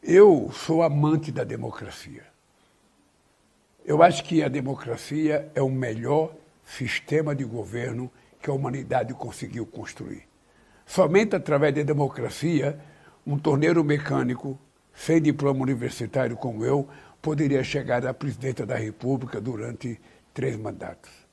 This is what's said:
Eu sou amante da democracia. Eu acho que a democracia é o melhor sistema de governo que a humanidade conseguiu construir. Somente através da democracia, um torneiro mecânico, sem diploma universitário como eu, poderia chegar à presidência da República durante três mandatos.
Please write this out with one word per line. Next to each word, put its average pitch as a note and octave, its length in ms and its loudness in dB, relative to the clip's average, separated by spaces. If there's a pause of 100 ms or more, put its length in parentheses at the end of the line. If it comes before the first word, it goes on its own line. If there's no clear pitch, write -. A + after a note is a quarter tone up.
Eu F3 440 10
sou D#3+ 300 0
amante D3+ 500 2
da B2+ 100 -4
democracia. A#2 800 -12 (1600)
Eu D3+ 160 4
acho F3 220 6
que D#3 180 2
a D3+ 60 0
democracia C#3+ 1040 -4
é C#3+ 80 0
o C3+ 80 2
melhor C3 640 -2 (300)
sistema D3 720 -4
de C3+ 80 -6
governo A#2 640 -8 (320)
que - 80 -6
a C#3 40 0
humanidade C3 600 -2
conseguiu A#2 520 -10
construir. - 580 -14 (600)
Somente F#3+ 500 4
através D3 400 2
da D3 80 0
democracia, C#3+ 960 -2 (460)
um C#3+ 120 -2
torneiro D#3 460 4
mecânico, C3+ 760 -2 (380)
sem E3 260 2
diploma C#3+ 420 2
universitário A#2+ 720 -2
como A2+ 260 -6
eu, C#3 240 2 (340)
poderia C#3+ 400 0
chegar B2+ 460 -2
à C3 60 -4
presidência B2 520 -6
da A2 120 -4
República A#2+ 640 -4
durante A#2 580 -8 (340)
três B2+ 220 -4
mandatos. - 560 -12 (220)